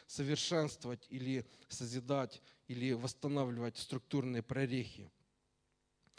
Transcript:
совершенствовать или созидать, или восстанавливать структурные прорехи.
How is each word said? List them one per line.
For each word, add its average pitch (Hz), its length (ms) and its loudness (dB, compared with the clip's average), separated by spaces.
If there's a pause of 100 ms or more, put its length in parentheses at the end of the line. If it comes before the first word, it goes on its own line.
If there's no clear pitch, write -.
совершенствовать 147 1000 0
или 127 360 -2 (240)
созидать, 127 720 -2 (260)
или 127 240 0
восстанавливать 123 880 0
структурные 127 640 0
прорехи. 123 680 -2 (1080)